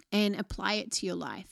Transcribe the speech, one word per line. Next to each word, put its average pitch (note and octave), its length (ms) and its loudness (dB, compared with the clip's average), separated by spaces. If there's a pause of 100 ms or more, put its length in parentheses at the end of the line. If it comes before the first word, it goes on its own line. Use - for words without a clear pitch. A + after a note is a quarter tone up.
(140)
and G#3 260 6
apply - 360 -2
it G#3 180 -4
to - 120 -2
your F3+ 100 0
life - 360 -6